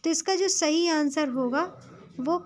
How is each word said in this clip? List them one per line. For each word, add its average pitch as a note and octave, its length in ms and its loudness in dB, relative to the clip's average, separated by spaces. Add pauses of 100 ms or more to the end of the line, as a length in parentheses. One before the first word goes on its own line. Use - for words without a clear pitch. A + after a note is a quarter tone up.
तो E4 60 0
इसका E4 260 0
जो F#4 140 2
सही E4 400 2
आंसर D4+ 400 0
होगा B3+ 340 0 (560)
वो D4+ 260 0